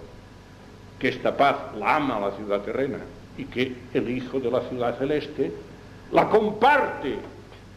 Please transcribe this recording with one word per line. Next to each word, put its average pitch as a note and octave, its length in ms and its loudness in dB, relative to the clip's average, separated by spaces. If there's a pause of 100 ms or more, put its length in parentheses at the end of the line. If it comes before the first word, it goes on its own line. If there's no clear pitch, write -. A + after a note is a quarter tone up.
(1000)
que C3 100 0
esta A#2+ 280 0
paz C#3 200 6 (220)
la G#2 180 4
ama C3 220 0
la G2+ 140 0
ciudad G2+ 300 0
terrena, A2+ 360 -2 (380)
y - 80 -8
que B2 320 -2 (180)
el A#2 160 0
hijo B2+ 300 -4
de A#2+ 100 0
la B2 120 2
ciudad A#2+ 360 -2
celeste C#3+ 540 -2 (580)
la E3 180 6
comparte G#3+ 880 4 (600)